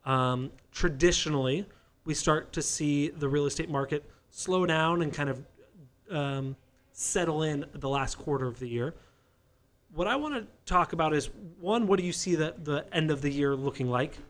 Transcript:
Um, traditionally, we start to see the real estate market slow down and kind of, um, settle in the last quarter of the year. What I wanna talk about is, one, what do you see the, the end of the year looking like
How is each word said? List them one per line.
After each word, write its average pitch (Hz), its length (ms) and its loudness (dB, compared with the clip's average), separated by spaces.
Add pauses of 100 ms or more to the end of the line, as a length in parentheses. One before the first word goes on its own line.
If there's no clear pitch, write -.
Um, 127 440 0 (220)
traditionally, 151 920 2 (400)
we 156 80 -4
start 156 400 0
to 160 80 -4
see 147 480 0
the 147 180 -4
real 143 160 2
estate 160 240 -2
market 147 340 -2 (280)
slow 185 340 0
down 165 380 2
and 147 100 -2
kind 143 160 -2
of, 131 160 -4 (640)
um, 139 460 -4 (360)
settle 165 500 0
in 151 320 -2
the - 140 -6
last 135 280 -2
quarter 135 300 -2
of 120 120 -6
the 127 80 -8
year. 120 280 -4 (1000)
What 165 140 0
I 240 100 2
wanna 285 300 -4 (180)
talk 175 300 2
about 160 180 2
is, 147 160 0 (320)
one, 214 260 2
what 190 140 4
do 180 60 -2
you 170 80 -2
see 180 200 0
the, 156 280 0
the 151 320 -2
end 160 160 2
of 143 100 2
the 143 100 0
year 139 240 2
looking 135 360 -2
like 127 260 0 (140)